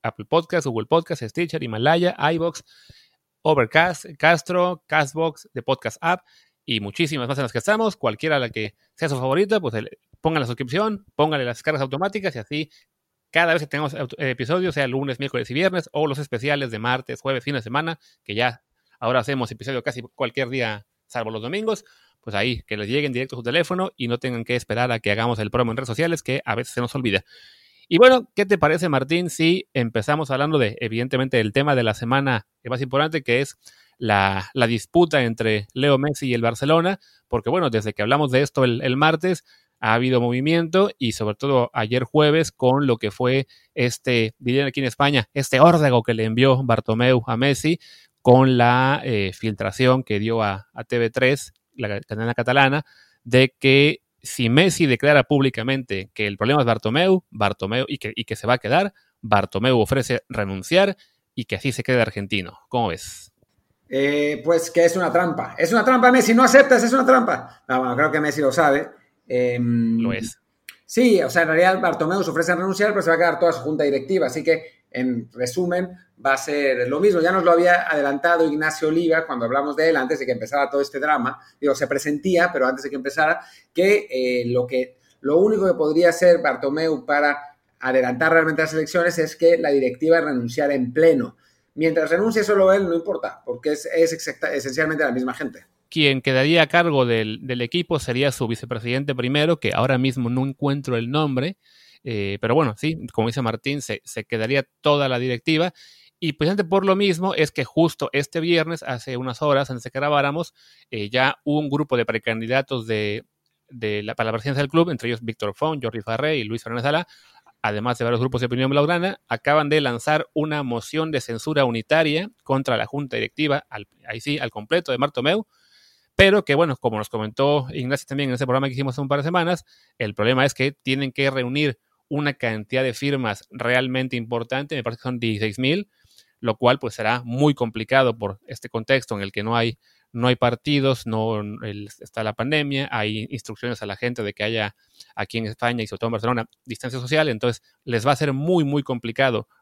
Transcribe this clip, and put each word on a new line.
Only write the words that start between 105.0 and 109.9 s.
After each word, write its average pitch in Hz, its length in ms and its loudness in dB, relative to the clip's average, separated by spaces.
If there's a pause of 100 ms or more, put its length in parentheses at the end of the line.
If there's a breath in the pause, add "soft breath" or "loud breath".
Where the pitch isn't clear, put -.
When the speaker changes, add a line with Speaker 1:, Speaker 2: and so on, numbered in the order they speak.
Speaker 1:
la 123 100 -2
directiva. 151 540 -2 (480 soft breath)
Y 156 120 -4
precisamente 185 320 -2
por 190 200 0
lo 190 120 2
mismo 190 380 0
es 151 180 0
que 139 120 -4
justo 160 480 0
este 143 280 -2
viernes, 165 420 0
hace 127 340 -8
unas 127 240 -8
horas, 143 300 0
antes 123 140 -10
de - 60 -14